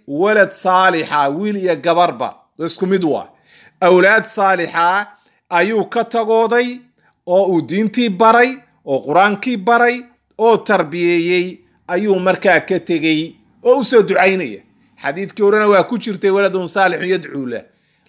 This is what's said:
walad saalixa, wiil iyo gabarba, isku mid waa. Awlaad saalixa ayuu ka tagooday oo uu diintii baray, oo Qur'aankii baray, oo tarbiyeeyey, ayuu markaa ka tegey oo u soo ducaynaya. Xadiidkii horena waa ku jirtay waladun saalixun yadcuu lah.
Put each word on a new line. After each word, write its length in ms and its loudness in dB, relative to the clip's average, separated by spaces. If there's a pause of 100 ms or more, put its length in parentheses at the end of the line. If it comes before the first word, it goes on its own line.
walad 420 2
saalixa, 800 0
wiil 280 -4
iyo 200 -2
gabarba, 520 0 (300)
isku 280 -4
mid 180 0
waa. 240 -2 (520)
Awlaad 440 4
saalixa 840 -2 (440)
ayuu 340 0
ka 200 -4
tagooday 640 0 (580)
oo 260 2
uu 100 0
diintii 460 -2
baray, 420 4 (360)
oo 200 -2
Qur'aankii 500 0
baray, 400 2 (420)
oo 180 4
tarbiyeeyey, 920 0 (420)
ayuu 320 0
markaa 400 2
ka 200 -4
tegey 400 -2 (440)
oo 160 4
u 40 -2
soo 180 4
ducaynaya. 580 0 (420)
Xadiidkii 400 -6
horena 260 2
waa 160 4
ku 140 -6
jirtay 320 -4
waladun 380 0
saalixun 400 0
yadcuu 380 -4
lah. 160 -8 (460)